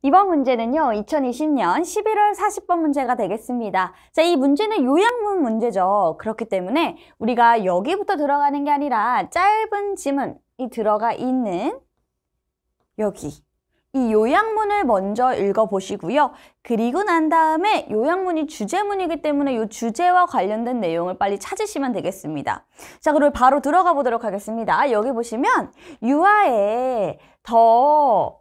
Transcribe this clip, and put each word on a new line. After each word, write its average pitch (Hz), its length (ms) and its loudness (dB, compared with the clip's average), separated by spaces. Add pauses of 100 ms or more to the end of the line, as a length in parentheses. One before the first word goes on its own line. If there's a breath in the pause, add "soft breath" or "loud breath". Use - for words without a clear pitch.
이번 370 260 4
문제는요, 254 640 0
이천이십 254 580 -2
년 226 320 0
십일월 415 540 0
사십 415 320 -4
번 349 120 2
문제가 269 360 0
되겠습니다. 202 760 -4 (200 loud breath)
자, 311 100 2
이 339 140 4
문제는 294 480 2
요약문 403 580 2
문제죠. 202 760 0
그렇기 214 240 -6
때문에 196 520 -2 (220 loud breath)
우리가 233 460 4
여기부터 302 520 0
들어가는 285 480 0
게 294 60 -2
아니라 247 600 0
짧은 403 680 0
지문이 262 760 -6
들어가 214 420 0
있는 254 680 -2 (1200)
여기, 190 440 -6 (480)
이 247 200 0
요약문을 403 720 2
먼저 214 500 0
읽어보시고요. 202 960 0 (320 loud breath)
그리고 240 400 -2
난 330 260 0
다음에 320 640 2
요약문이 320 560 -2
주제문이기 349 760 -4
때문에 285 340 -2
이 220 140 -4
주제와 349 580 2
관련된 233 520 -2
내용을 175 400 -4
빨리 202 220 -2
찾으시면 381 520 -6
되겠습니다. 156 760 -6 (340 loud breath)
자, 311 120 0
그럼 294 200 4
바로 262 280 4
들어가 349 340 2
보도록 240 280 -2
하겠습니다. 220 680 -2
여기 220 180 0
보시면 233 640 -2 (300 loud breath)
유아의 254 1160 2 (240 soft breath)
더 233 1000 4